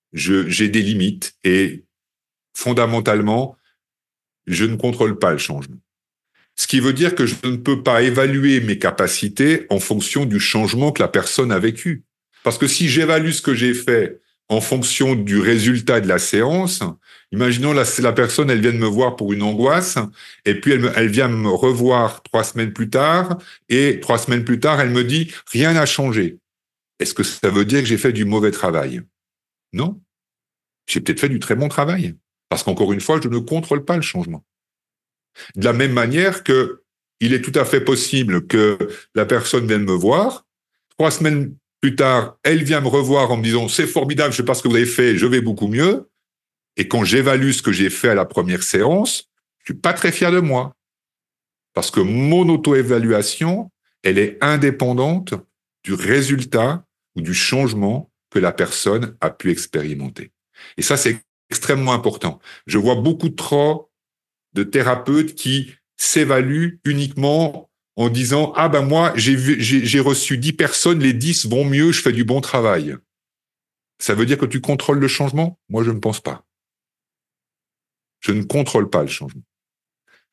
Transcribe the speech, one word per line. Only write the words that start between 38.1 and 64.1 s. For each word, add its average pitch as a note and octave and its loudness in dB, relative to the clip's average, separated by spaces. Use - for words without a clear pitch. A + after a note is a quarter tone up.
que G#2+ 4
la G#2+ 2
personne A#2 0
vienne G#2 0
me F#2+ 0
voir, C3+ 0
trois D#3 2
semaines D3 -2
plus C3+ 0
tard, C3 2
elle D#3+ 2
vient D3 0
me C3 0
revoir C3+ 2
en A#2+ 0
me A2+ -2
disant, « A2+ 0
C'est D3+ 0
formidable, C#3+ 0
je - -6
sais B2 -2
pas B2+ 2
ce B2+ -6
que - 0
vous A#2 2
avez A#2 4
fait, A#2+ 2
je F2 2
vais B2+ 2
beaucoup G#2+ -2
mieux. » E3 0
Et G2+ -2
quand A#2 0
j'évalue C3+ 2
ce C3 -4
que A2 2
j'ai F#2 2
fait A#2+ 0
à A2+ 4
la F#2+ 2
première F2+ -2
séance, D#3 0
je - -12
suis C3 -12
pas E3+ 0
très F3 0
fier F3 0
de F3+ 4
moi. C3+ -2
Parce - -4
que - 0
mon C#3 2
auto-évaluation, C3+ 0
elle F#2+ 2
est G#2 0
indépendante C#3+ 0
du F#2+ -8
résultat B2 0
ou E2+ -8
du E2 -4
changement A2+ -2
que - -2
la F2+ 2
personne G#2+ -2
a G#2 -2
pu - -6
expérimenter. D2+ -6
Et - -6
ça, C#3+ 0
c'est A#2+ 0
extrêmement C3 -2
important. G#2+ -4
Je - 0
vois A2+ 2
beaucoup D#3+ 0
trop D3 -2